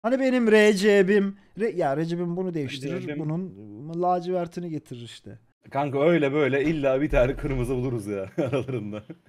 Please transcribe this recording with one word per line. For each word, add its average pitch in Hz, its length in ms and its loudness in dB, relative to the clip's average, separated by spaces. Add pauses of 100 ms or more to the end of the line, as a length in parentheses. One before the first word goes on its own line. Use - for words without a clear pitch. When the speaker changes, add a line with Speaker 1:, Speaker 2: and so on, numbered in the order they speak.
Speaker 1:
Hani 247 180 0
benim 247 320 4
Recep'im? 202 840 6 (220)
Re-, 196 180 -2
ya 147 200 0
Recep'im 170 400 -4
bunu 185 180 -4
değiştirir, 139 420 -6
Speaker 2:
Recep'im. 151 240 -8
Speaker 1:
bunun 151 840 -8
lacivertini 175 680 -2
getirir 131 340 -12
işte. 110 340 -20 (320)
Speaker 2:
Kanka 139 320 -2
öyle 151 300 4
böyle 139 320 2
illa 139 380 0
bir 151 80 -2
tane 131 260 2
kırmızı 131 380 -4
buluruz 123 320 -4
ya 101 260 -6
<laughs> - 60 -6
aralarında. 123 640 -4 (260)